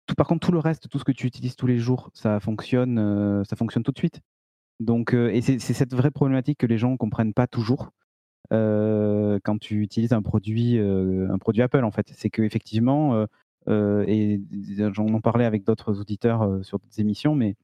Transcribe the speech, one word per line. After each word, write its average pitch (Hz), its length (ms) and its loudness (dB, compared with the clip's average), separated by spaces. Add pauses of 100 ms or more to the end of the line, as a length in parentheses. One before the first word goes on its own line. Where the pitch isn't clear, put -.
tout, 147 100 -4
par 151 120 2
contre, 165 180 0
tout 180 80 2
le 165 60 2
reste, 156 300 -2
tout 143 100 -6
ce - 40 -14
que - 80 -2
tu - 140 -4
utilises 123 300 -6
tous 127 120 -4
les 120 120 2
jours, 123 340 -2
ça 107 260 -2
fonctionne, 120 600 -2
euh, 101 460 0
ça - 100 -6
fonctionne 117 280 -2
tout - 80 -4
de - 60 -4
suite. » - 240 -4 (580)
Donc, 117 360 0
euh, 120 180 4
et 120 80 2
c'est, 131 160 2
c'est 120 160 -2
cette 123 220 -2
vraie 131 160 2
problématique 135 480 0
que 123 80 0
les 113 100 4
gens 127 200 2
comprennent 110 360 0
pas 123 140 2
toujours, 120 420 -2 (640)
euh, 107 880 2
quand 104 140 -2
tu 104 240 -4
utilises 113 320 0
un 110 80 2
produit, 110 560 0
euh, 95 540 0
un 98 80 -2
produit 113 240 0
Apple, 127 200 0
en 107 80 -2
fait. - 240 -4
C'est - 140 -6
que - 140 -2
effectivement, 120 720 0
euh, 110 100 2 (420)
euh, 104 400 2
et 104 340 2 (520)
j'en, 107 200 -2
en 110 80 0
parlais 117 240 2
avec 107 200 -2
d'autres 104 340 -2
auditeurs, 113 440 -2
euh, 95 200 -2
sur 101 160 -6
d'autres - 200 -16
émissions, 107 360 0
mais 107 280 0